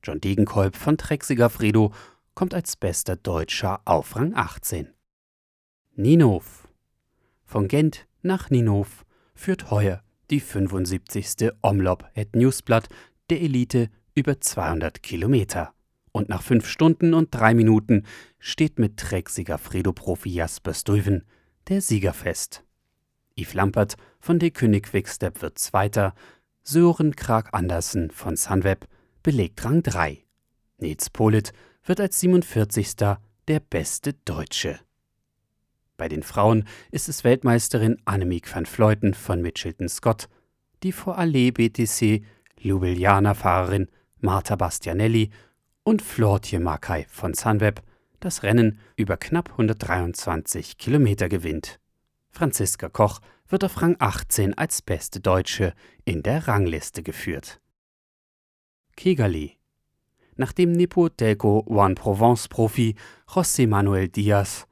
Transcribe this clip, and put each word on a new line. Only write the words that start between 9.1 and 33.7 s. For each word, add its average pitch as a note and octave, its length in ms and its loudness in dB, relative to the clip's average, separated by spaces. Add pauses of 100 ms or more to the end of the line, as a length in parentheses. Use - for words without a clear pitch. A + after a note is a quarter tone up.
führt - 380 -6
heuer G2+ 320 0 (260)
die C#3+ 120 0
fünfundsiebzigste F#2+ 1200 -4
Omloop F#2+ 520 0
et G#2+ 220 -6
Newsblad A#2 540 2 (400)
der E3 120 -2
Elite B2 480 0 (260)
über C#3 260 0
zweihundert D#2+ 600 -4
Kilometer. G2 720 -2 (380)
Und - 160 -2
nach - 140 -4
fünf A#2+ 260 0
Stunden E3 460 2
und E3 200 0
drei A2+ 200 4
Minuten A2 520 4 (320)
steht - 420 -2
mit G#2+ 180 0
Trek - 320 -6
Segafredo-Profi F2+ 1000 -6
Jasper E2 440 -6
Stuyven G2+ 500 0 (460)
der G3 100 2
Sieger F#3+ 320 0
fest. - 540 -8 (720)
Yves E2+ 140 -12
Lampert G2+ 420 0 (240)
von E3+ 180 0
De E3 140 2
König G#2 360 2
Quickstep - 540 -6
wird - 160 -10
Zweiter, G2+ 560 0 (500)
Søren E3 520 4
Kragh - 380 -2
Andersen F2 580 -2
von - 240 -8
Sunweb F#2+ 540 0 (340)
belegt B2+ 400 0
Rang D#3 200 2
drei. E2+ 420 -2 (540)
Nils D#2 320 -6
Politt A2 420 2 (320)
wird F3+ 160 -2
als G3 180 -2
siebenundvierzigster G#2 1000 0 (260)
der D#3 140 0
beste - 520 -6 (120)